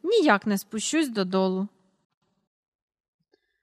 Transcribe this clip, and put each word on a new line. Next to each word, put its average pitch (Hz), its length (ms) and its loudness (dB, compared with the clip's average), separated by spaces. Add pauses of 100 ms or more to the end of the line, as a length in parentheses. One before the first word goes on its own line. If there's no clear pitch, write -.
ніяк 320 440 2
не 202 120 0
спущусь 285 500 -4
додолу». 190 600 -2 (1900)